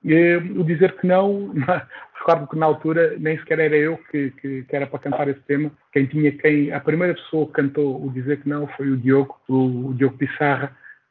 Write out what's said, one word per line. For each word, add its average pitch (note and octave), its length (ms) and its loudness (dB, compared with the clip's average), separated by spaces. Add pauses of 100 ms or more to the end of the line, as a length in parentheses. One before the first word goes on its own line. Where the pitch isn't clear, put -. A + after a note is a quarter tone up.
E, D#3 120 2
eh, E3+ 220 6
o F3+ 280 -2
Dizer E3+ 320 2
Que F#3 100 -2
Não, G3 460 0 (320)
<laughs> - 340 -20
recordo - 300 0
que D#3 100 -6
na D#3+ 80 2
altura D#3 520 0
nem D#3 200 -2
sequer D#3+ 220 -2
era D3+ 160 2
eu D#3 220 2 (120)
que, C#3 220 -4
que, C3+ 320 -10
que C#3+ 120 -6
era C#3 100 -2
para C3+ 120 -10
cantar C#3+ 300 -4
esse C3+ 120 -6
tema. C#3+ 300 -2 (220)
Quem C#3 140 4
tinha, D3+ 260 2
quem, D3 400 2
a C#3+ 80 -4
primeira E3 340 0
pessoa D#3 320 -2
que D#3 60 -18
cantou C#3 520 -2
o C3+ 60 -6
Dizer C3 300 -4
Que C#3+ 80 -6
Não D3 200 -4
foi C#3 220 -6
o C3+ 60 0
Diogo, C3 400 2 (120)
o, C3 420 0
o C3 40 -4
Diogo C3 220 0
Pissarra. C#3 600 -2 (340)